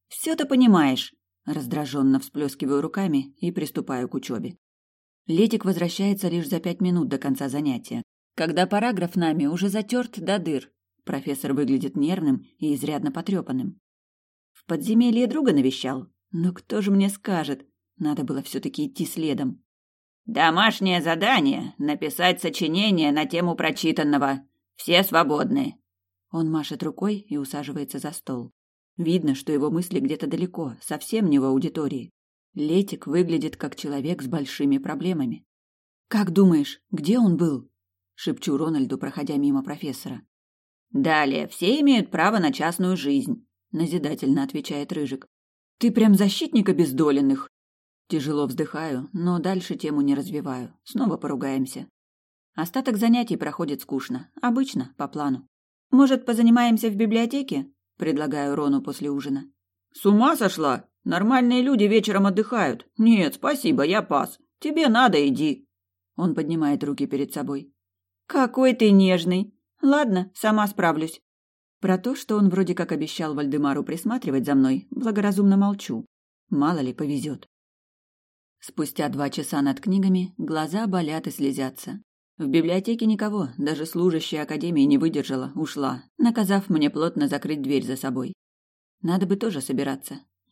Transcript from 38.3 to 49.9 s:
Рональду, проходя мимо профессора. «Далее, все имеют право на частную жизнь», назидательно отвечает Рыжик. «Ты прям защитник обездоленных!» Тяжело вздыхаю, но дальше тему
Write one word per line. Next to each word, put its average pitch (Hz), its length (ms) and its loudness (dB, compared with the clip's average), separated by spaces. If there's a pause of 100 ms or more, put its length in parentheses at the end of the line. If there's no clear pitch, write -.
Рональду, 139 420 -2
проходя 147 380 -6
мимо 143 260 2
профессора. 139 600 -10 (720)
«Далее, 151 580 2
все 240 320 0
имеют 262 300 4
право 196 280 2
на 151 140 2
частную 175 420 0
жизнь», 139 500 -2 (280)
назидательно 147 680 0
отвечает 143 500 -6
Рыжик. 135 340 -6 (520)
«Ты 233 120 4
прям 220 240 8
защитник 202 540 2
обездоленных!» 139 800 2 (580)
Тяжело 147 380 -2
вздыхаю, 147 640 -6
но 175 280 0
дальше 180 360 -4
тему 147 260 -2